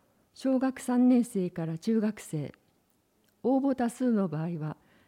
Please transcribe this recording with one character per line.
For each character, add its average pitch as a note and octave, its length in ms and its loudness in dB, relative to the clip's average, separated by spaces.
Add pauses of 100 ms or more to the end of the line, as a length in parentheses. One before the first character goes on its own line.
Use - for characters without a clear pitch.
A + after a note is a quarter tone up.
(320)
小 C4 260 0
学 C4 220 -2
三 B3 280 4
年 A#3+ 160 6
生 F3+ 260 -2
か E3 160 -6
ら E3 120 -6
中 A3+ 220 0
学 G#3+ 180 -2
生。 - 340 -6 (920)
応 C4 160 2
募 C4+ 160 0
多 A#3+ 120 0
数 B3+ 220 -2
の G3 160 2
場 D#3 160 -4
合 E3+ 160 -4
は、 D#3 180 -6 (320)